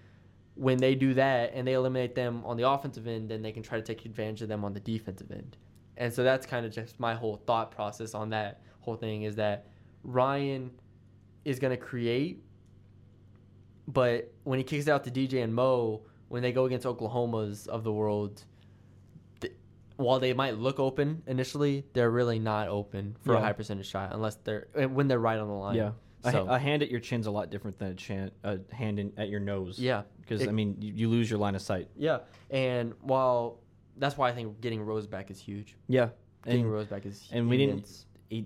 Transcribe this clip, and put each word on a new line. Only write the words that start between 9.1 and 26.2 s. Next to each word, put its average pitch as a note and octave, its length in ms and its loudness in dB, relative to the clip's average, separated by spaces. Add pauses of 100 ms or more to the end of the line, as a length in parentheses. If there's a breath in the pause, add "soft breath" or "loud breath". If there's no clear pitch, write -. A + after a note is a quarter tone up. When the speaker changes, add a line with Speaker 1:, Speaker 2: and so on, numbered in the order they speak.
Speaker 1:
is G#2 140 -6
that G#2 300 -2 (360 soft breath)
Ryan C3 680 0 (760)
is C3 140 -2
gonna B2+ 180 2
create, B2 640 -2 (1400)
but B2 440 2 (120)
when C3 160 0
he C3 40 -2
kicks C#3+ 240 -2
it D3+ 40 6
out C#3+ 140 4
to B2 60 -6
D C3 160 0
J B2+ 140 0
and A2+ 120 0
Mo, A#2+ 480 2 (280 loud breath)
when B2 120 -4
they B2 100 2
go C3 140 4
against B2+ 200 -2
Oklahomas A2+ 840 -2
of A2 160 -4
the A2 80 0
world, G#2 520 -2 (1000 soft breath)
th-, - 120 -6 (440)
while B2+ 220 4
they B2+ 140 4
might B2 240 0
look C3 220 0
open C#3+ 480 0
initially, C#3 680 0
they're A#2+ 180 6
really A#2+ 280 4
not G#2+ 280 0
open G2+ 540 -4
for A#2+ 120 2
a A2 40 6
Speaker 2:
Yeah. A2 80 4
Speaker 1:
high G#2 80 2
percentage G#2 340 -6
shot F#2+ 260 -4
unless A2 220 -2
they're, - 400 -6
uh, C3+ 120 2
when C3+ 200 2
they're B2 120 4
right A2+ 200 2
on G#2+ 80 -2
the G2+ 60 -4
line. G2+ 240 -2
Speaker 2:
Yeah. G#2+ 140 2 (340 soft breath)